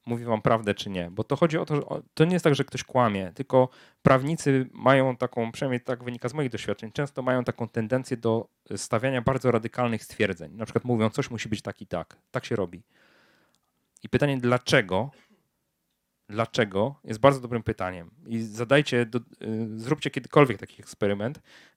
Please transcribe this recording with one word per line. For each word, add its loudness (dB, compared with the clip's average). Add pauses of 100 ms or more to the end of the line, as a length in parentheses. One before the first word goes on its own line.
mówi -4
wam -2
prawdę, 2
czy -8
nie. -6
Bo -6
to -2
chodzi 0
o -4
to, -4
że -4
o-, -6 (120)
to 4
nie 2
jest 0
tak, 6
że 0
ktoś -8
kłamie, 0
tylko 2 (340)
prawnicy 4
mają 4
taką, -4
przynajmniej -4
tak -6
wynika -6
z -6
moich -2
doświadczeń, -6
często -6
mają 2
taką -4
tendencję -2
do, 0 (220)
y, -6
stawiania -2
bardzo 2
radykalnych -2
stwierdzeń. -2
Na -10
przykład -2
mówią, 2
„Coś -4
musi -8
być -4
tak -10
i -14
tak. -8 (140)
Tak -6
się -4
robi”. -6 (1200)
I -14
pytanie, 0
dlaczego? 2 (1160)
Dlaczego? 0 (100)
Jest -8
bardzo 6
dobrym -6
pytaniem. -6 (160)
I -4
zadajcie, 2
do, -4
y, -2 (540)
zróbcie -4
kiedykolwiek 4
taki -18
eksperyment, -4 (340)